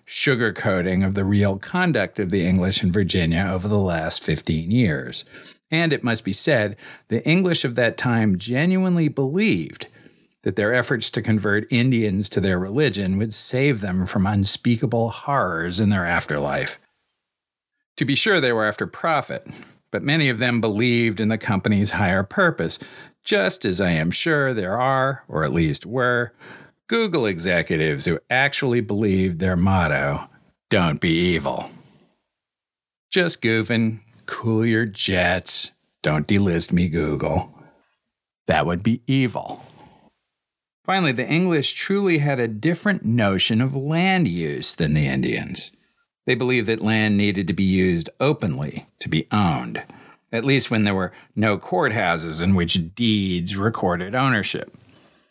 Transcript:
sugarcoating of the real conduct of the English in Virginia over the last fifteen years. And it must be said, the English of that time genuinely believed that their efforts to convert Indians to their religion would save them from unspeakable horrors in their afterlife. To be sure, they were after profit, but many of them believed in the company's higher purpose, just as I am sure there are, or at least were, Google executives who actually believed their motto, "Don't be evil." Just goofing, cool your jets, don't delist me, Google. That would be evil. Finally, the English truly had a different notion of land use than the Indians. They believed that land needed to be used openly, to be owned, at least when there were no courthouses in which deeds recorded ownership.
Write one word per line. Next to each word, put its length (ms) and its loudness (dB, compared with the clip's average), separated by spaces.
sugarcoating 1000 0
of 100 0
the 100 0
real 340 2
conduct 600 -2
of 120 -2
the 160 2
English 360 2
in 100 2
Virginia 580 0
over 160 -4
the 120 0
last 440 -2
fifteen 480 -2
years. 540 0
And 220 0
it 120 -2
must 200 -2
be 100 -4
said, 420 0
the 180 -4
English 380 2
of 120 -4
that 200 2
time 420 2
genuinely 720 0
believed 800 -2
that 120 -2
their 160 2
efforts 380 0
to 100 -4
convert 500 0
Indians 600 2
to 100 -2
their 180 2
religion 600 0
would 160 -2
save 460 0
them 260 -2
from 180 0
unspeakable 840 0
horrors 720 -2
in 100 4
their 160 2
afterlife. 720 -2
To 80 0
be 100 0
sure, 260 2
they 120 4
were 120 2
after 220 -2
profit, 600 -4
but 120 -4
many 260 2
of 100 0
them 220 2
believed 600 2
in 80 2
the 80 0
company's 540 0
higher 320 0
purpose, 560 -2
just 400 0
as 160 0
I 100 2
am 200 0
sure 440 0
there 260 -2
are, 480 0
or 160 -2
at 80 -2
least 320 0
were, 480 0
Google 400 0
executives 800 0
who 140 -2
actually 500 0
believed 600 0
their 160 0
motto, 760 0
"Don't 300 2
be 100 0
evil." 580 0
Just 320 0
goofing, 580 0
cool 400 0
your 220 2
jets, 840 0
don't 280 0
delist 420 2
me, 180 2
Google. 640 -2
That 200 2
would 180 -2
be 220 0
evil. 580 -2
Finally, 240 2
the 160 -2
English 460 2
truly 420 0
had 240 0
a 80 0
different 560 -2
notion 560 2
of 160 0
land 500 2
use 480 0
than 200 0
the 120 2
Indians. 640 -4
They 100 0
believed 340 0
that 120 0
land 380 2
needed 280 0
to 60 -2
be 100 -2
used 460 2
openly, 680 -2
to 100 -8
be 200 -2
owned, 520 -2
at 140 -4
least 240 2
when 140 2
there 100 2
were 180 -2
no 220 2
courthouses 840 -2
in 120 4
which 400 0
deeds 600 0
recorded 600 -2
ownership. 600 -2